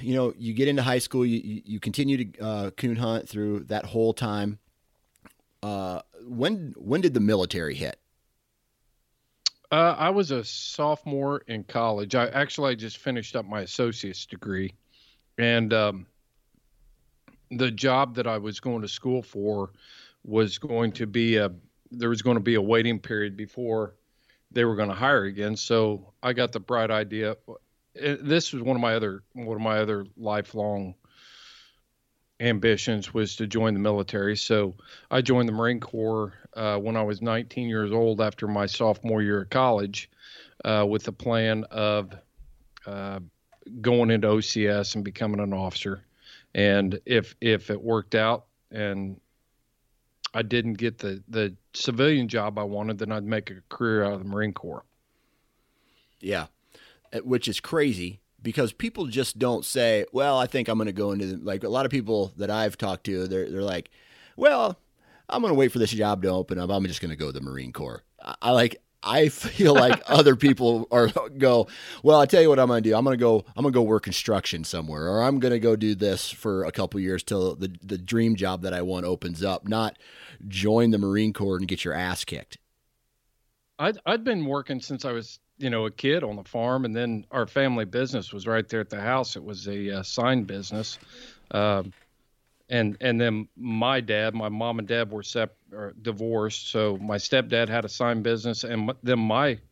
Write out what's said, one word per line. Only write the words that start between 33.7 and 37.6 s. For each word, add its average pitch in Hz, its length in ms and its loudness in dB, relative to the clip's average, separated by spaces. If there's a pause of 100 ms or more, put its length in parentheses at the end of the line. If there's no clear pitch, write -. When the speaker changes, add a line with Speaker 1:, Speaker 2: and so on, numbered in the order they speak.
Speaker 2:
the 98 60 -2
military. 101 560 0
So 101 400 0 (360)
I 131 100 2
joined 123 260 2
the 110 60 -2
Marine 117 260 0
Corps, 110 540 -4 (220)
uh, 104 220 -2
when 110 200 -4
I 110 60 2
was 104 180 -4
nineteen 117 480 -4